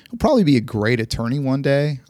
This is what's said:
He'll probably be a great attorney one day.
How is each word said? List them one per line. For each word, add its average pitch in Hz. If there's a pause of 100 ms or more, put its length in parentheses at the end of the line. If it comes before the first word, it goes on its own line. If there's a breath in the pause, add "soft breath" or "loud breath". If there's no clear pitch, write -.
(100)
He'll 240
probably 247
be 143
a -
great 113
attorney 117
one 135
day. 143